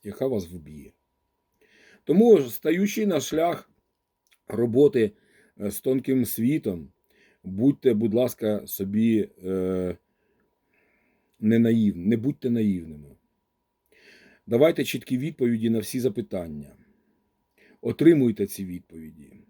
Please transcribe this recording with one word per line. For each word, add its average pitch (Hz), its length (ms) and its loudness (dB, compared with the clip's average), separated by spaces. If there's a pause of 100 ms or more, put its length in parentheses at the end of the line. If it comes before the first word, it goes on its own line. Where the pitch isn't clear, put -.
яка 104 240 -6
вас 104 200 -4
вб'є. 76 440 -18 (1120)
Тому, 202 360 6
стаючи 180 680 -2
на 165 120 0
шлях 156 500 -4 (800)
роботи, 117 640 2 (500)
е, 101 100 -4
з - 100 -12
тонким 131 440 0
світом, 113 640 -4 (520)
будьте, 117 500 0
будь 107 200 0
ласка, 110 540 -2
собі, 107 600 0 (160)
е, 92 520 -2 (1400)
не 110 200 2
наїв-, 113 380 2
не 101 200 0
будьте 127 320 -6
наївними. 85 680 -4 (1300)
Давайте 151 360 2
чіткі 127 340 -6
відповіді 120 520 -2
на 113 100 0
всі 107 200 -6
запитання. 90 760 -6 (1040)
Отримуйте 123 680 2
ці 98 180 -10
відповіді. 80 680 -16 (160)